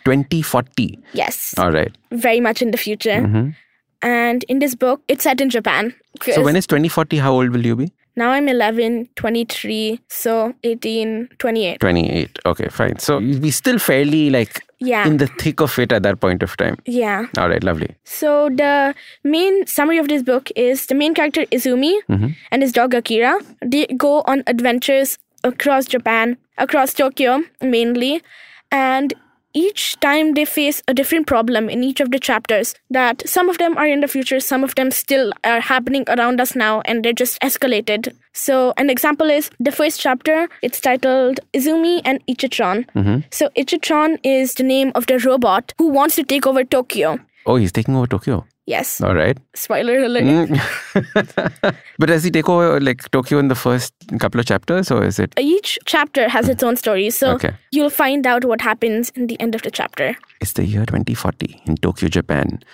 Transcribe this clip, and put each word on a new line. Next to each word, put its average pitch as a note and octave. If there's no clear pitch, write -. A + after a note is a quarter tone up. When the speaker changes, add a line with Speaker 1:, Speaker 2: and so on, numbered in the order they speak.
Speaker 1:
Twenty E3
forty? B2
Speaker 2:
Yes. -
Speaker 1:
All F2+
right. D#2
Speaker 2:
Very A#3+
much A3+
in A#3
the A#3+
future. G#3+
Speaker 1:
Mm-hmm. A2
Speaker 2:
And A#3+
in C4
this C4+
book, B3+
it's -
set C4+
in C4+
Japan. G#3+
Speaker 1:
So D#3
when D3
it's F#3
twenty D#3
forty, D#3
how C3+
old B2+
will A#2+
you A#2
be? C#3+
Speaker 2:
Now A#3+
I'm C#4+
eleven, A#3
twenty-three, A3
so A3+
eighteen, A3+
twenty-eight. A3+
Speaker 1:
Twenty-eight. F2
Okay, -
fine. -
So C#3+
you'll C3
be D3+
still A#3+
fairly, D3
like, A#2+
Speaker 2:
Yeah. A#3
Speaker 1:
in D#3
the C#3
thick D3+
of D3
it B2
at A2
that G2+
point F#2
of -
time. F2
Speaker 2:
Yeah. A3+
Speaker 1:
All F3+
right, -
lovely. -
Speaker 2:
So D4
the C#4+
main F4+
summary D#4
of D4+
this D4
book B3+
is B3
the C4
main D4
character D#4
Izumi C4
Speaker 1:
Mm-hmm. G#2
Speaker 2:
and C4
his B3+
dog B3
Akira. A#3
They C#4
go D4
on C4+
adventures B3+
across C4+
Japan, A#3
across C4+
Tokyo C4+
mainly, B3
and C4+
each F#4
time D4+
they D4+
face D4
a C4
different D#4
problem A3+
in B3
each C4+
of C4
the C4+
chapters, A3
that B3+
some F4+
of E4+
them E4+
are D4
in D4
the C#4+
future, C4+
some C4+
of C4
them C4
still C4
are A3+
happening B3+
around A#3+
us B3+
now, A3
and A3+
they're A#3
just B3
escalated. A#3
So B3+
an C#4
example D4+
is D4
the B3+
first D4+
chapter, D#4
it's -
titled C4
Izumi E4
and C4
Ichitron. A#3+
Speaker 1:
Mm-hmm. G2+
Speaker 2:
So -
Ichitron D#4
is C4
the B3+
name C4
of B3
the B3+
robot B3
who E4
wants D4
to D#4
take C4+
over C4
Tokyo. B3
Speaker 1:
Oh, A#2
he's G#2
taking A#2
over B2
Tokyo? A2
Speaker 2:
Yes. -
Speaker 1:
All F#2+
right. F2+
Speaker 2:
Spoiler A#3
alert. A#3+
Speaker 1:
Mm. D3+
<laughs> -
But D#3
does D#3+
he F3+
take D#3
over, E3+
like, C3
Tokyo C3+
in C#3
the B2+
first B2
couple A#2
of A#2
chapters, E3+
or A2+
is G2+
it? G2
Speaker 2:
Each D#4
chapter D4+
has A#3+
its C4
own B3
story, G#3
so B3+
Speaker 1:
Okay. -
Speaker 2:
you'll D4
find C4+
out B3
what A#3
happens A3+
in B3
the A3+
end A3+
of A3+
the A3
chapter. -
Speaker 1:
It's -
the F#2+
year G#2
twenty -
forty -
in D#2
Tokyo, F2
Japan, D2+